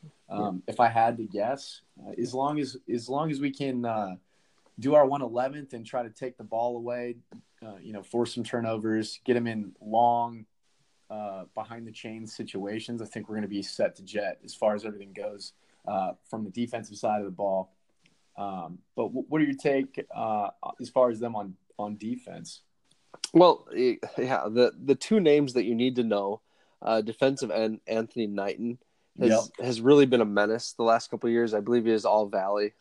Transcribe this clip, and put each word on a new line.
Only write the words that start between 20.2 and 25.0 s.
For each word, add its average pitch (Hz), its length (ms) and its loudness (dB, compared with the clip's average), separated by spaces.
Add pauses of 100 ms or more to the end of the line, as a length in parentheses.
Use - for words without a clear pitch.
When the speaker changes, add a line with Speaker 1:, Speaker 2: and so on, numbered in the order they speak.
Speaker 2:
as 120 100 -12
far 127 200 4
as 110 100 -4
them 113 160 -6
on, 101 220 -8 (200)
on 104 200 -6
defense? 101 640 -12 (720)
Speaker 1:
Well, 170 400 8
y-, 120 260 2 (180)
yeah, 120 300 0
the, 117 260 4 (100)
the 135 120 4
two 214 240 2